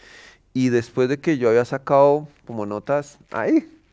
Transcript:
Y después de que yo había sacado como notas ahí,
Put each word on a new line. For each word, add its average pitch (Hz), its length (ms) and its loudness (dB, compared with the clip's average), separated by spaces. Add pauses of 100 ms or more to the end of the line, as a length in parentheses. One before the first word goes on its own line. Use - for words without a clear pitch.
(600)
Y 127 100 0
después 120 380 0
de 139 120 -4
que 156 180 -2
yo 120 120 0
había 120 160 2
sacado 143 600 2 (200)
como 110 180 -8
notas 139 540 -6 (100)
ahí, - 500 -4 (140)